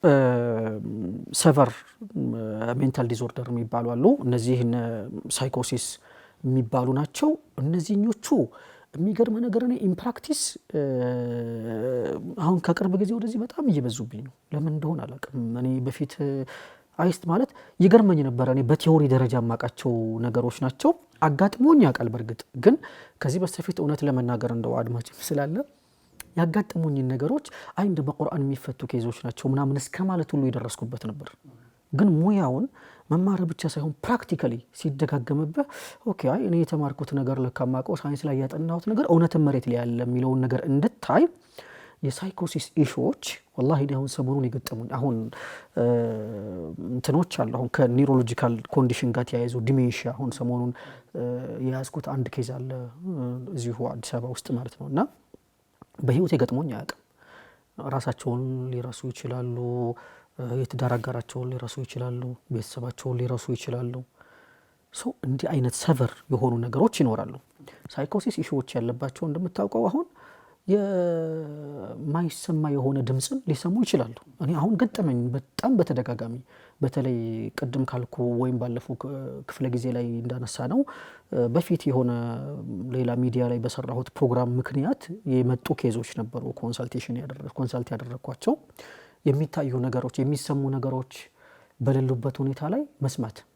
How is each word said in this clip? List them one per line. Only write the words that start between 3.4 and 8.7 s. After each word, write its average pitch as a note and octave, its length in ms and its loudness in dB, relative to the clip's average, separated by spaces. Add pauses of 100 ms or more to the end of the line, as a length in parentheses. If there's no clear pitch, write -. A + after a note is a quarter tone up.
የሚባሉ A#2 420 -2
አሉ። A#2+ 160 0 (160)
እነዚህ B2 380 2
እነ A#2+ 160 2 (540)
ሳይኮሲስ - 560 -2 (580)
የሚባሉ B2+ 500 0
ናቸው። D3+ 360 0 (300)
እነዚህኞቹ F#3 680 0 (680)